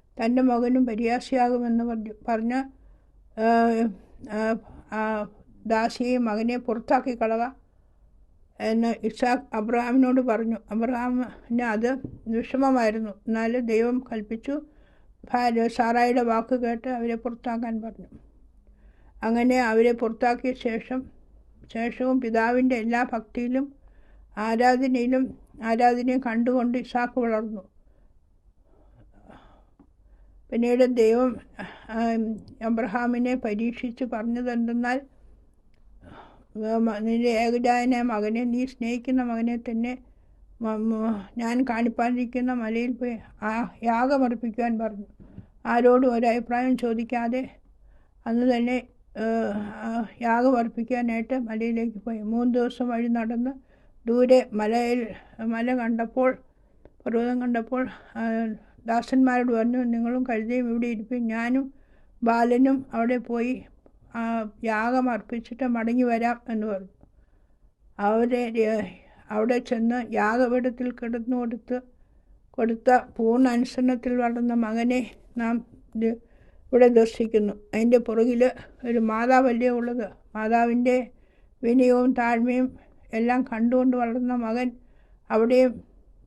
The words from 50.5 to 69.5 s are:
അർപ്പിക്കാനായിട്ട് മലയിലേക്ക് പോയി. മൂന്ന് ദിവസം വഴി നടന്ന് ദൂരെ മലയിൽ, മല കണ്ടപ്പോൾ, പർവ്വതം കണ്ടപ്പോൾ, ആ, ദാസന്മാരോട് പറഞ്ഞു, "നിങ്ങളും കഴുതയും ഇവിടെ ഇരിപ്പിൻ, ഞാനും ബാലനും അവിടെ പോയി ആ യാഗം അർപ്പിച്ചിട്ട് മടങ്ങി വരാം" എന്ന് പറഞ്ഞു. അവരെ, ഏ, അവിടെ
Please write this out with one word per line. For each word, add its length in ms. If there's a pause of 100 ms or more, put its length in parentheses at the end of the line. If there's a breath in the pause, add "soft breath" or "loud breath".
അർപ്പിക്കാനായിട്ട് 800
മലയിലേക്ക് 580
പോയി. 240
മൂന്ന് 320
ദിവസം 360
വഴി 180
നടന്ന് 460 (520 soft breath)
ദൂരെ 340 (140)
മലയിൽ, 480 (420 loud breath)
മല 340
കണ്ടപ്പോൾ, 520 (680)
പർവ്വതം 440
കണ്ടപ്പോൾ, 420 (320 loud breath)
ആ, 80 (640 soft breath)
ദാസന്മാരോട് 640
പറഞ്ഞു, 320
"നിങ്ങളും 400
കഴുതയും 460
ഇവിടെ 180
ഇരിപ്പിൻ, 400
ഞാനും 380 (560 soft breath)
ബാലനും 720
അവിടെ 240
പോയി 360 (640)
ആ 80 (400)
യാഗം 460
അർപ്പിച്ചിട്ട് 580
മടങ്ങി 360
വരാം" 460
എന്ന് 180
പറഞ്ഞു. 240 (1080)
അവരെ, 420 (180)
ഏ, 140 (560 loud breath)
അവിടെ 300